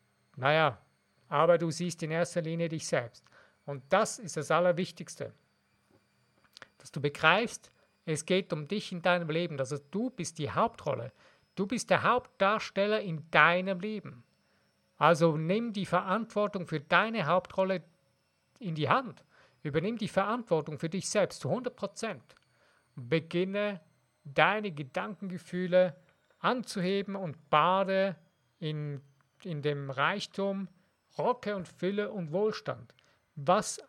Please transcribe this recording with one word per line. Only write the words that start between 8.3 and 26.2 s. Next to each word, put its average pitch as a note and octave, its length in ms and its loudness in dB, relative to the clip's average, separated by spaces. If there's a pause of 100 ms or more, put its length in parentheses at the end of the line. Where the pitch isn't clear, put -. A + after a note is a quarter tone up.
um D3+ 120 -6
dich - 240 -6
in F3 120 -8
deinem F3 260 2
Leben. D#3 320 -2
Also C3 160 -4 (140)
du A3+ 180 -4
bist - 300 -8
die C#3+ 120 -4
Hauptrolle. C#3 640 -2 (420)
Du G3 120 -2
bist A3 240 -6
der - 120 6
Hauptdarsteller G#3 1000 0
in D#3+ 280 -8
deinem F3 500 6
Leben. F3+ 440 -10 (720)
Also D#3+ 400 6
nimm G3+ 380 -2
die G3+ 100 -4
Verantwortung G3+ 840 -2
für D#3 140 -4
deine F#3+ 460 2
Hauptrolle F#3 560 0 (760)
in F3 160 -6
die D3 140 0
Hand. A#3 340 0 (400)
Übernimm D#3+ 360 -2
die G#3+ 100 -4
Verantwortung F#3+ 720 -2
für E3 100 -6
dich F3+ 200 -6
selbst - 320 0
zu C3 100 -4
hundert B3 260 -4
Prozent. G3 460 -8 (760)
Beginne F3 840 -2 (440)
deine F3+ 480 2
Gedankengefühle F3+ 1200 0 (420)